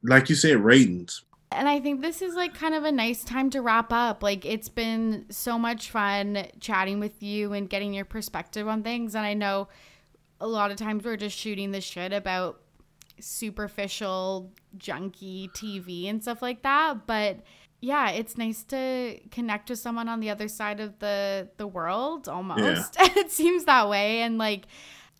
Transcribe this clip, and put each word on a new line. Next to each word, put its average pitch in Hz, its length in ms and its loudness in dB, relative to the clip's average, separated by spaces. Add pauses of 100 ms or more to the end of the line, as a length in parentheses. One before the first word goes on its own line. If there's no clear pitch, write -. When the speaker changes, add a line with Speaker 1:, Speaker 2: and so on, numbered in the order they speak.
Speaker 1:
Like 131 260 8
you 156 60 6
said, 147 240 8
ratings. 101 640 6 (300)
Speaker 2:
And 277 160 0
I 294 100 2
think 285 220 -2
this 330 200 -4
is, 359 140 -4
like, 349 200 -4
kind 320 200 -2
of 302 100 -2
a 311 80 2
nice 233 300 0
time 269 280 -2
to 269 100 -2
wrap 233 320 2
up. 233 300 0
Like, 202 220 0
it's 214 240 -4
been 226 640 -2
so 233 280 -4
much 233 320 -2
fun 202 560 0 (120)
chatting 196 420 0
with 208 220 -6
you 208 300 -2
and 202 180 -4
getting 202 240 -2
your 196 100 -6
perspective 208 600 -8
on 220 160 -2
things. 226 320 -4
And 214 100 -2
I 208 100 -2
know 196 340 0 (720)
a 208 80 -4
lot 208 220 2
of 202 60 -6
times 214 280 -4
we're 233 120 -4
just 208 220 -8
shooting 196 320 -4
the 196 100 -4
shit 185 320 -6
about 185 480 -2 (600)
superficial, 196 1300 -6 (240)
junky 190 760 -10
T 208 260 -10
V 180 300 -8
and 214 120 -4
stuff 233 220 -8
like 247 200 -6
that. 277 440 0
But 214 320 -2 (420)
yeah, 254 300 0
it's 220 260 -6
nice 226 280 -4
to 262 560 -4 (100)
connect 214 400 -4
with 233 80 -6
someone 233 300 -4
on 226 100 -4
the 220 120 -4
other 214 180 -6
side 208 320 -6
of 214 180 -10
the, 196 580 -2
the 208 120 -8
world 208 600 -4
almost. 180 720 -2
Speaker 1:
Yeah. 359 140 10
Speaker 2:
<laughs> 359 40 2
It 403 140 2
seems 349 360 2
that 247 220 8
way. 208 340 2
And, 226 160 0
like, 208 280 -2 (520)